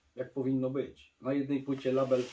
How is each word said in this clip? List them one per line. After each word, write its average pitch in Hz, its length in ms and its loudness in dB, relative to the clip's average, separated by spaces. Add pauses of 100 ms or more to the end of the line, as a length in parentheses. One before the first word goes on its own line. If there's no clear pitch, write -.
(160)
jak 123 180 -8
powinno 131 360 0
być. - 420 -6 (100)
Na 131 120 -2
jednej 139 300 0
płycie 131 280 -2
label 127 420 4